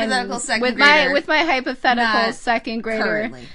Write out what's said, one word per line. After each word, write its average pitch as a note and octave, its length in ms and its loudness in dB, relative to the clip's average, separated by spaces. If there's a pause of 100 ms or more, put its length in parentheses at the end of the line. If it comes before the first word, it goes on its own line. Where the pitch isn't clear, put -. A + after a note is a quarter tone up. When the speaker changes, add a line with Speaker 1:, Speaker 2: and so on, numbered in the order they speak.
Speaker 1:
hypothetical B3 300 -2
second A3+ 220 -2
Speaker 2:
with B3 160 0
my, C#4+ 200 6
Speaker 1:
grader. C#4 160 2
Speaker 2:
with D4 140 -2
my D#4 180 2
hypothetical B3+ 680 0
Speaker 1:
Not A3+ 220 0
Speaker 2:
second A3+ 460 -2
grader. A3 220 -4
Speaker 1:
currently. G#3+ 520 -4